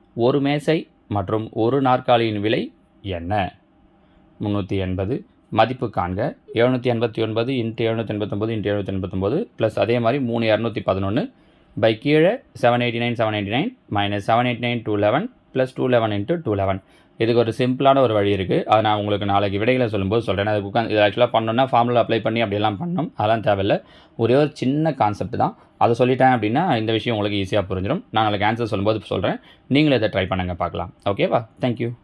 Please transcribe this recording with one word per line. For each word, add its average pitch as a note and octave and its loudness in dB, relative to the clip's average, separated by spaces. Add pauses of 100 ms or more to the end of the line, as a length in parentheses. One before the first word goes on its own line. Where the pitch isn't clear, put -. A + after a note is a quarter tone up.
(160)
ஒரு C3 2
மேசை D3+ 0 (200)
மற்றும் G#2 -2
ஒரு A#2+ 2
நாற்காலியின் A#2+ 2
விலை B2+ -2 (280)
என்ன? F#2 -4 (880)
முன்னூத்தி G2+ -2
எண்பது. F#2+ -4 (240)
மதிப்பு A2+ 0
காண்க. F#2+ -4 (180)
எழுநூத்தி B2 2
எண்பத்தி A2+ -2
ஒன்பது A2+ -2
இன்ட்டு A2+ -4
எழுநூத்தி A2+ -2
எண்பத்தொன்பது G#2 -4
இன்ட்டு G2+ -4
எழுநூத்தி G2+ -2
எண்பத்தொன்பது, F#2+ -4
பிளஸ் A2 -2
அதே A2 2
மாதிரி A#2+ 0
மூணு A#2 -2
இரநூத்தி G#2+ 0
பதினொன்னு, G2+ -2 (500)
by A2 4
கீழே D3+ 4
செவன் B2 0
எயிட்டி A#2 -2
நைன், A#2+ -2
செவன் A2 0
எயிட்டி G2+ -4
நைன், D#3+ 0 (240)
minus G2+ 0
seven A#2 2
eight B2 -4
nine A#2+ -4
two A2 -4
eleven, A2+ 0 (240)
plus C3 0 (100)
two C3 -2
eleven A2+ 2
into G#2 -2 (100)
two G#2+ 0
eleven. F#2+ -2 (360)
இதுக்கு A#2 2
ஒரு A2+ 0
சிம்பிளான C3+ 4
ஒரு A#2+ 4
வழி G2+ 2
இருக்கு. G2 0
அதை A2 4
நான் G#2+ 2
உங்களுக்கு G#2 -2
நாளைக்கு G2+ 0
விடைகளை B2 2
சொல்லும்போது G#2 0
சொல்றேன். G2+ -2
அதுக்கு G#2 -2
உட்காந்து A2+ -2
இது G#2+ 2
ஆக்சுவலா G#2+ 4
பண்ணணும்னா A2+ 2
ஃபார்முலா A#2+ 4
அப்ளை A2+ 0
பண்ணி A2+ -2
அப்படியெல்லாம் G#2 0
பண்ணணும், F3 -4
அதெல்லாம் A2 0
தேவையில்ல. G2+ 0 (340)
ஒரே A#2 2
ஒரு D3 4
சின்ன D3 0
கான்செப்ட் G#2 -2
தான், G#2+ -2 (200)
அதை A2+ 4
சொல்லிட்டேன் B2+ 4
அப்படின்னா B2 0
இந்த A2 -2
விஷயம் A2+ -2
உங்களுக்கு G2+ -2
ஈஸியா G2+ -2
புரிஞ்சிடும். G2 -4
நான் A2 2
நாளைக்கு G#2 0
ஆன்சர் A2+ -2
சொல்லும்போது G#2 0
சொல்றேன், G2+ -4 (280)
நீங்களும் C#3 2
இதை G#2+ 0
ட்ரை F#2+ -2
பண்ணுங்க, F2+ -2
பார்க்கலாம். F2 -6 (120)
ஓகேவா? A#2+ 0 (160)
Thank A#2+ -2
you. A#2+ -4 (120)